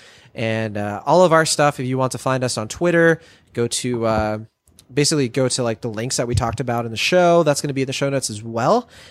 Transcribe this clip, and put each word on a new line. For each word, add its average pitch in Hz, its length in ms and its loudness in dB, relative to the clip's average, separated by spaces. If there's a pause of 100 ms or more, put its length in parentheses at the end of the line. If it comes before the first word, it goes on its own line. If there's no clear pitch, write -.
(360)
And, 110 400 -4
uh, 104 300 -6
all 170 180 6
of 160 80 6
our 160 140 6
stuff, 147 340 0
if 127 60 -4
you 131 140 -2
want 131 140 0
to 120 40 -8
find 131 260 -2
us 123 140 -2
on 110 100 -6
Twitter, 165 540 2 (320)
go 120 140 -2
to, 120 380 -4
uh, 107 340 0 (520)
basically 143 380 0
go 131 180 0
to, 127 160 -2
like, 113 180 -4
the 120 80 -6
links 113 280 -6
that 127 100 -2
we 120 80 -4
talked 117 240 -2
about 120 260 -4
in 113 60 -8
the 107 60 -8
show. 170 460 4
That's 147 180 0
gonna 147 120 -4
be 135 100 -2
in 127 40 -6
the 135 60 -6
show 139 160 -2
notes 135 220 -4
as 107 120 -10
well. 123 460 0 (220)